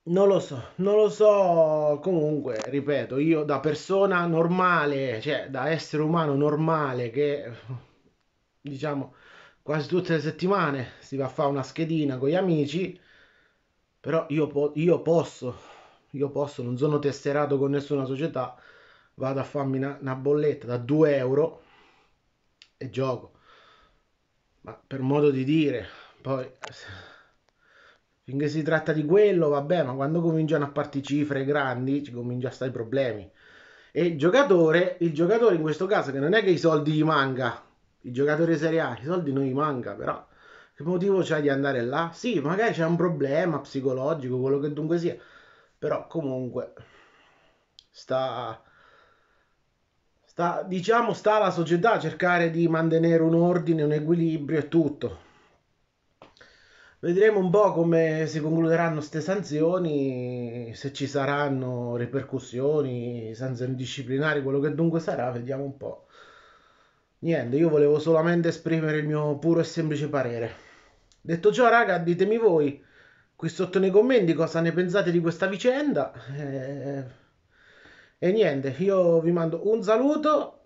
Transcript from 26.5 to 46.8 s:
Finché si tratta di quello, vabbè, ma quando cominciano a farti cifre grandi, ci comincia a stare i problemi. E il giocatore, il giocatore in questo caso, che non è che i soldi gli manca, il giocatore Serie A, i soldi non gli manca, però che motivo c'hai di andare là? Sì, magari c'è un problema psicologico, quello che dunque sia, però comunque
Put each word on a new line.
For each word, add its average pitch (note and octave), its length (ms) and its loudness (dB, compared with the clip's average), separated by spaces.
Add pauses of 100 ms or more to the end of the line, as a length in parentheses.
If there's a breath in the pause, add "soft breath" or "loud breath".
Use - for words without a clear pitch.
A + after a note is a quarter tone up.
Finché C#3 180 -2
si D3+ 140 -2
tratta D#3 320 0
di D3+ 120 0
quello, F#3 440 4
vabbè, D3 320 0
ma B2+ 120 -2
quando D3 280 -2
cominciano D#3+ 420 0
a C#3 80 -6
farti C#3+ 300 -4
cifre C#3 440 -2
grandi, C3+ 580 -2
ci A#2+ 80 -14
comincia B2 380 -6
a - 20 -8
stare B2+ 180 -6
i A#2 40 -8
problemi. A2+ 540 -4 (640 loud breath)
E D#3 140 0
il E3+ 140 -2
giocatore, F3+ 800 4
il E3+ 160 0
giocatore G3 400 4
in D#3 80 -2
questo D#3 240 -2
caso, D#3+ 240 0
che C3+ 80 -4
non D#3 140 0
è A3 100 4
che F#3+ 80 2
i D3 80 4
soldi D#3 320 2
gli D3+ 120 2
manca, C3+ 600 0 (380)
il B2 120 -12
giocatore D3+ 420 2
Serie D#3+ 260 0
A, B2 200 -4
i - 20 -14
soldi D#3+ 300 -4
non C#3 120 0
gli C3 60 -2
manca, C3 440 -4
però - 280 -8 (520 loud breath)
che C#3+ 80 -16
motivo F#3 400 0
c'hai D3+ 180 0
di C#3+ 80 2
andare C3+ 320 0
là? D3+ 320 -2
Sì, A3+ 260 -2
magari F#3 320 0
c'è E3 140 -2
un E3+ 100 2
problema D#3+ 640 -2
psicologico, C3 800 -4
quello C3+ 200 0
che D3 140 -4
dunque D#3+ 260 -2
sia, E3+ 180 -4 (580 loud breath)
però D3+ 300 -4
comunque B2+ 680 -6 (1160 soft breath)